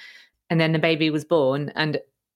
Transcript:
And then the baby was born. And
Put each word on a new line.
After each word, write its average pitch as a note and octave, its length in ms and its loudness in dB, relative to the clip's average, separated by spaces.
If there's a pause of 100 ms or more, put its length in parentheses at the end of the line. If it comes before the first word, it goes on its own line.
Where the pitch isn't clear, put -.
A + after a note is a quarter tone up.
(500)
And E3 100 2
then D#3+ 120 2
the D#3+ 60 0
baby D#3+ 320 0
was D3 140 -2
born. C#3+ 500 0
And D3+ 260 -2 (360)